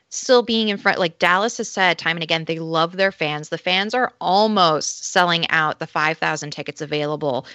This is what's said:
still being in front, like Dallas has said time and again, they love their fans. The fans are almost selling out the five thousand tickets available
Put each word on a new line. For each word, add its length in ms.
still 320
being 260
in 80
front, 240
like 180
Dallas 380
has 120
said 300
time 180
and 60
again, 220
they 160
love 360
their 140
fans. 380
The 100
fans 360
are 260
almost 840
selling 440
out 300
the 60
five 320
thousand 320
tickets 300
available 640